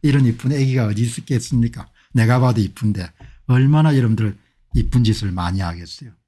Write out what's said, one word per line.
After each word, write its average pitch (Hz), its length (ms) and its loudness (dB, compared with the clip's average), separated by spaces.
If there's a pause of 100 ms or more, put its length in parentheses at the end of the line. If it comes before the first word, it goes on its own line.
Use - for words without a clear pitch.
이런 139 220 4
이쁜 120 260 -2
애기가 131 340 0
어디 104 160 -2
있겠습니까? 117 880 -4 (220)
내가 120 260 2
봐도 123 220 2
이쁜데 98 500 -4 (360)
얼마나 143 500 4
여러분들 110 420 0 (360)
이쁜 120 280 2
짓을 104 300 0
많이 90 280 -4
하겠어요. 87 520 -10 (160)